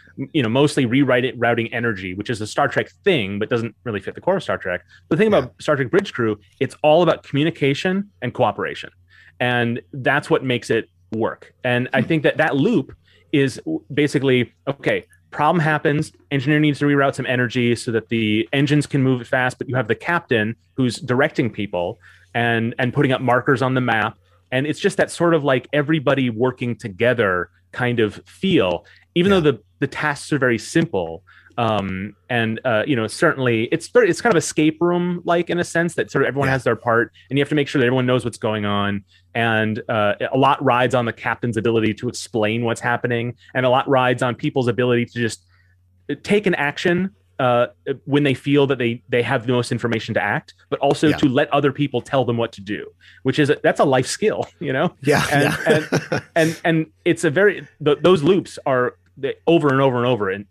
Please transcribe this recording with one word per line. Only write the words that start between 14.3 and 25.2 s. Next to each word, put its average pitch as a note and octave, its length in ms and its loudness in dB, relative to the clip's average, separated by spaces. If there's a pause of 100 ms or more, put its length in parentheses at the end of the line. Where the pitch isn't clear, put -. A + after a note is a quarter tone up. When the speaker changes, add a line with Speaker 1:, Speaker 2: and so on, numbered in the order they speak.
Speaker 1:
okay, G#2+ 380 -2 (280)
problem D#3 280 2
happens, D3+ 520 0 (180)
engineer C#3+ 280 0
needs D3+ 200 2
to C#3+ 80 0
reroute C#3+ 280 2
some B2+ 120 -6
energy B2 480 0
so - 160 -6
that A2 180 -2
the A2 460 0
engines C#3+ 320 2
can C#3 160 -2
move B2+ 240 0
fast, B2+ 320 -2
but - 100 -8
you B2+ 60 -6
have B2 140 -2
the A2+ 60 0
captain A#2 640 -2 (200)
who's B2+ 200 0
directing C3 540 0
people F#2 480 -6 (340)
and, A#2 460 0
and B2 160 -2
putting C#3 180 2
up B2+ 80 0
markers C3 400 2
on C3 140 0
the C3 60 0
map. A2+ 360 0 (340)
And C3 160 -2
it's D3+ 140 -6
just G3 160 -2
that - 140 0
sort E3+ 240 0